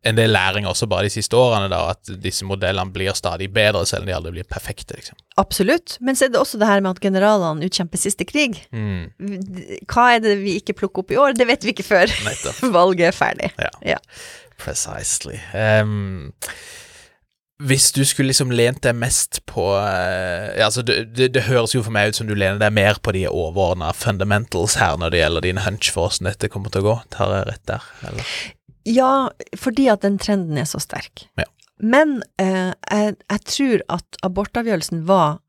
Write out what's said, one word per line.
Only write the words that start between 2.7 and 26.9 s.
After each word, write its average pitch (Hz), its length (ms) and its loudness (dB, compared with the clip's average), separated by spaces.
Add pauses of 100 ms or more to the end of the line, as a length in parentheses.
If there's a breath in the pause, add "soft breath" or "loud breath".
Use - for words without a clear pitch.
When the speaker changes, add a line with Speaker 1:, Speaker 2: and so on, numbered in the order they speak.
Speaker 1:
blir 95 220 -2
stadig 95 400 -4
bedre, 104 320 4
selv - 180 -4
om 95 60 -6
de 92 60 -2
aldri 85 180 -6
blir 87 160 -10
perfekte, - 480 -10
liksom. - 200 -18 (200)
Speaker 2:
Absolutt, - 640 0
men 254 160 -2
så 262 80 2
er 262 80 0
det 226 80 2
også 254 180 -2
det 208 80 4
her 202 140 4
med 185 160 -2
at - 40 -16
generalene 190 680 2
utkjemper 180 320 -4
siste - 240 -2
krig. 285 380 -2 (100)
Speaker 1:
Mm. 98 460 -4
Speaker 2:
V-, 101 260 -8
d-, 185 420 -12
hva 240 280 4
er 226 60 4
det 208 200 2
vi 190 180 -2
ikke 208 160 -6
plukker 190 300 -4
opp - 80 -10
i 247 80 2
år? 269 160 4
Det 240 100 4
vet - 180 0
vi 220 100 0
ikke 185 100 -8
før 190 220 6 (180)
Speaker 1:
Nettopp. - 380 -6 (100)
Speaker 2:
<laughs> 175 60 6
valget 175 320 6
er - 20 -4
ferdig. - 460 -2
Speaker 1:
Ja. - 120 -2 (140)
Speaker 2:
Ja. - 140 0 (580 loud breath)
Speaker 1:
Precisely. - 800 -6 (160)
Ehm, 104 800 0 (1300 loud breath)
hvis 135 320 2
du 139 120 0
skulle 135 280 2
liksom 127 240 0
lent 120 260 2
deg 120 140 2
mest - 480 -2
på, 90 220 -4 (100)
eh, 92 800 -2
ja, 110 140 4
altså, 120 120 -4
det, 113 300 -2
det, 127 220 2
det 127 100 2
høres 117 300 2
jo 123 100 2
for 110 80 -6
meg 104 160 4
ut 107 80 -2
som 113 120 -4
du 107 40 0
lener 98 260 2
deg 107 140 4
mer 104 320 4
på 110 80 0
de 92 160 0
overordnede 87 720 0
fundamentals 104 800 0
her 85 160 2
når 85 160 -2
det 85 80 2
gjelder 80 240 0
din 90 160 0
hunch 95 320 -2
for 85 160 0
hvordan 95 220 -2
dette 104 180 -6
kommer 101 240 -8
til 98 80 0
å 101 80 2
gå. 110 60 4 (160)